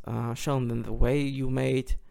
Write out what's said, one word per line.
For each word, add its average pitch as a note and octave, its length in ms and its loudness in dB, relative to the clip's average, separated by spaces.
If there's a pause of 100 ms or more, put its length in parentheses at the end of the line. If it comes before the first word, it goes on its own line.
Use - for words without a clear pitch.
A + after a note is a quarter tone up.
uh, A#2 280 -2
showing C3 340 0
them A#2 160 -2
the A2 80 -6
way B2+ 280 4
you C3+ 300 -2
made, C3 460 0 (140)